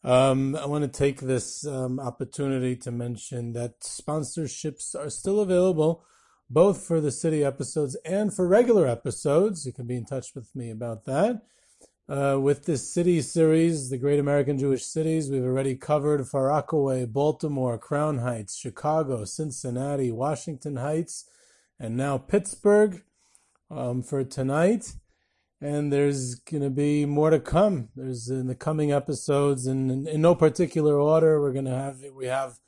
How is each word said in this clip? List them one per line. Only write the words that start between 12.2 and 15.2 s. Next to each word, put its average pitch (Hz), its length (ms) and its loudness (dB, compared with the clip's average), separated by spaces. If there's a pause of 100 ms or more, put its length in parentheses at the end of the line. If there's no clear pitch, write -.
with 139 240 0
this 147 300 -4
city 175 260 2
series, 160 720 2
the 131 80 -4
Great 143 220 2
American 143 360 2
Jewish 135 300 0
Cities, 160 460 -2